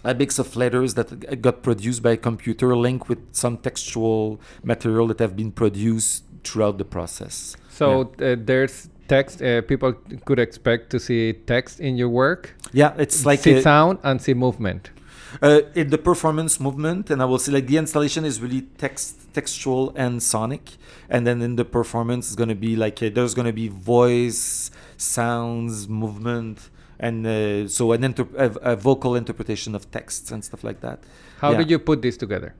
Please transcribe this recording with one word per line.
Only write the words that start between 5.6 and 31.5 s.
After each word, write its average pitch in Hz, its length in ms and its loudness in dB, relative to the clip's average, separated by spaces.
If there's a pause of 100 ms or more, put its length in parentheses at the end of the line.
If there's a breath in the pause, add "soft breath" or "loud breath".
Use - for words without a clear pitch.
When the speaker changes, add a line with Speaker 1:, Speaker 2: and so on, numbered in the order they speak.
Speaker 1:
throughout 104 320 0
the 95 80 -6
process. - 720 -10 (140)
Speaker 2:
So, 131 480 2
Speaker 1:
Yeah. 123 140 0
Speaker 2:
uh, 120 120 0
there's 131 460 0 (180)
text, 135 340 2
uh, 120 200 2
people 131 320 0 (300)
could 135 140 2
expect 117 520 0
to 120 100 -2
see 113 320 0
text - 480 -4
in 135 160 -2
your 123 120 0
work? 131 460 0 (180)
Speaker 1:
Yeah, 147 240 6
it's 139 300 0
like 143 140 6
Speaker 2:
See 143 140 10
Speaker 1:
a 131 80 6
Speaker 2:
sound 156 420 6
and 131 180 0
see 135 120 2
movement. 110 560 -2 (520 loud breath)
Speaker 1:
Uh, 147 200 8 (120)
in 156 160 0
the 156 80 4
performance 160 640 0
movement, 151 500 -4
and 135 100 2
I 131 40 4
will 127 160 2
say, 143 100 -4
like, 135 160 2
the 139 100 2
installation 156 480 0
is 120 160 -4
really 127 220 -4 (160)
text-, - 560 -8
textual 131 640 -2
and 123 260 -2
sonic, - 540 -4 (320 loud breath)
and 120 180 0
then 120 160 2
in 120 140 -2
the 120 80 0
performance, 117 640 -2
it's 107 80 -8
gonna 113 180 0
be, 110 220 -2
like, 110 260 -2
a, 110 80 0
there's 117 240 0
gonna 120 180 0
be 110 140 -4
voice, 120 1040 2 (260 loud breath)
sounds, 117 920 -4
movement, 110 840 -6 (300 soft breath)
and, 113 260 -4
uh, 107 400 -2
so 113 240 0
an 117 140 2
inter-, 127 320 -2
a, 123 360 0
a 113 40 2
vocal 127 400 2
interpretation 110 580 -6
of - 160 -10
texts - 400 -10
and 110 140 -10
stuff - 180 -14
like 110 200 -8
that. - 180 -10 (400 loud breath)
Speaker 2:
How 147 100 2